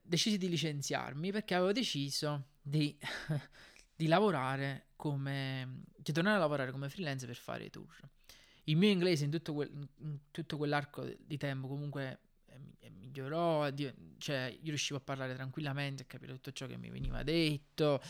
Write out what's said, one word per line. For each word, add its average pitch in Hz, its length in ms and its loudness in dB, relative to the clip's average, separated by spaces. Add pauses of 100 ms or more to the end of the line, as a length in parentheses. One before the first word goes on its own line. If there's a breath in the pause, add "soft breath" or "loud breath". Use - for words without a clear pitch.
decisi 202 360 2
di 185 100 0
licenziarmi, 147 840 0
perché 208 220 -2
avevo 185 180 6
deciso 147 800 0 (100)
di, 147 380 2
<laughs> - 1000 -8
di 160 100 2
lavorare 139 920 4
come, 135 840 -4 (140)
di 151 160 -4
tornare 185 240 4
a 190 40 6
lavorare 143 300 2
come 135 200 -4
freelance 139 360 -4
per 120 100 -8
fare 120 280 -8
i 101 60 -12
tour, - 380 -16 (640 loud breath)
il 156 60 6
mio 208 140 8
inglese 175 340 4
in 143 60 0
tutto 160 220 -2
quel, 147 180 -2
in, 143 160 -10 (120)
in 143 200 -6 (120)
tutto 160 260 -6
quell'arco 143 500 0 (120)
di - 180 -8
tempo 135 320 -4
comunque, 139 520 -6 (260)
eh, - 120 -20
mi-, - 200 -18
eh, - 120 -20
migliorò, 143 800 0
di-, 139 220 -2 (260)
cioè, 131 280 -2
io 151 220 -8
riuscivo 147 300 -2
a - 40 -8
parlare 131 320 -4
tranquillamente, 139 680 -4
a - 20 -20
capire - 260 -12
tutto 131 200 -10
ciò 131 140 -8
che 123 100 -8
mi 117 140 -10
veniva 127 320 -2
detto, 151 880 2